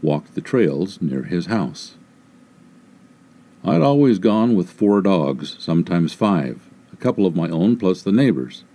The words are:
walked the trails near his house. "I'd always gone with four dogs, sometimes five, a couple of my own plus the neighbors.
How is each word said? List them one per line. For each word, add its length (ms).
walked 340
the 60
trails 600
near 240
his 220
house. 480
"I'd 180
always 360
gone 380
with 140
four 300
dogs, 580
sometimes 540
five, 560
a 40
couple 300
of 100
my 120
own 280
plus 260
the 80
neighbors. 540